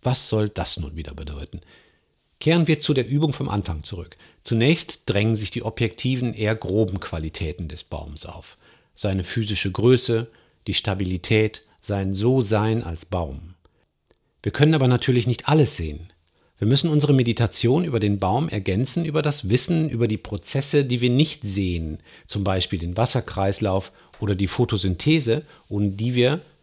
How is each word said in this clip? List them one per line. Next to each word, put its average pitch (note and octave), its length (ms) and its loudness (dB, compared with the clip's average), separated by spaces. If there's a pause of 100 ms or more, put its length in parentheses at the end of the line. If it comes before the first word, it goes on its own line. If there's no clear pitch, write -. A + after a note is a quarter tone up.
Was - 280 2
soll G#2+ 180 2
das - 320 -2
nun D2+ 160 -6
wieder D2+ 180 -10
bedeuten? C#2+ 460 -12 (800)
Kehren E3 280 4
wir D#3 120 2
zu - 140 0
der C3 120 2
Übung C#3+ 280 2
vom C3+ 160 -6
Anfang E2 340 -4
zurück. - 320 -12 (300)
Zunächst B2+ 640 2
drängen G#2+ 280 2
sich G#2 160 -4
die A#2 120 -6
objektiven, A#2+ 720 -2
eher G#2+ 220 0
groben G2 460 0
Qualitäten D#2+ 640 -6
des D2+ 160 -10
Baums D2 420 -10
auf. - 320 -18 (360)
Seine F#2+ 320 -2
physische G#2 460 -2
Größe, A#2+ 560 0 (380)
die G2 100 -2
Stabilität, F#2+ 880 0 (180)
sein G2 320 -2
So-Sein A2 680 2
als E2 220 -8
Baum. E2 500 -6 (880)
Wir G#2 100 -4
können D#3 220 4
aber C3 120 4
natürlich B2 400 2
nicht - 220 -2
alles D3+ 260 4
sehen. D#2+ 380 -6 (440)
Wir G2+ 100 0
müssen C#3 220 4
unsere D3 240 4
Meditation A#2+ 680 2
über C3+ 160 -2
den G2+ 200 0
Baum G2+ 280 0
ergänzen G#2 560 -2
über D#3 180 -2
das D3 280 0
Wissen D#3+ 400 2
über A#2+ 180 0
die A2 100 0
Prozesse, C#3 680 -2
die A#2+ 160 -2
wir B2 80 2
nicht C#3 340 2
sehen, F2+ 560 -2 (280)
zum G2+ 180 -2
Beispiel F#2+ 340 -2
den F2 180 -6
Wasserkreislauf G2 960 0 (280)
oder G2+ 160 0
die F#2+ 120 0
Photosynthese, A#2 960 0 (260)
ohne G2+ 220 0
die A2+ 240 -4
wir B2+ 260 2 (220)